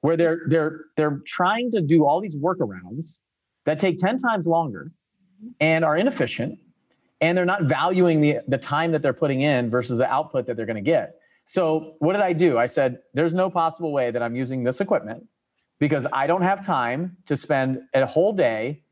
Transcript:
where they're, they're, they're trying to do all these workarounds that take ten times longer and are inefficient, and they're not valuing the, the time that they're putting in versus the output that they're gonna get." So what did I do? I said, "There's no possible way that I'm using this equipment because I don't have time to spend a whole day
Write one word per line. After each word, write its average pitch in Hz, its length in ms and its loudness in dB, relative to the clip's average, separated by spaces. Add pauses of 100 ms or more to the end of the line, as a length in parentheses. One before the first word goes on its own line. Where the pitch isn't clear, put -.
where 165 160 2
they're, 165 320 2
they're, 156 380 0 (100)
they're 151 300 0
trying 220 440 0
to 214 120 0
do 151 240 4
all 165 160 2
these 185 120 -8
workarounds 135 880 -6 (460)
that 151 120 0
take 185 200 0
ten 196 180 0
times 226 300 -2
longer 165 440 -2 (720)
and 160 240 2
are 151 120 2
inefficient, 156 600 -2 (640)
and 170 160 2
they're 180 80 2
not 185 200 0
valuing 165 560 2
the, 147 180 4 (100)
the 139 100 0
time 160 340 -2
that 147 100 0
they're 139 100 0
putting 135 300 0
in 127 280 2
versus 120 280 -2
the 123 120 0
output 135 360 -2
that 117 100 -6
they're 113 100 -6
gonna 110 140 -6
get." 127 360 0 (280)
So 160 540 -2
what 160 140 2
did 202 100 2
I 185 100 2
do? 156 260 2
I 120 80 4
said, 131 320 0 (160)
"There's 160 200 0
no 185 160 0
possible 165 420 -2
way 127 180 0
that 117 120 -4
I'm 117 120 -4
using 127 300 -4
this 127 160 -2
equipment 175 440 -2 (540)
because 147 340 0
I 135 140 0
don't 180 160 2
have 190 220 0
time 151 520 -2 (100)
to 143 100 -2
spend 131 440 -2 (120)
a 135 140 4
whole 185 260 2
day 127 600 -2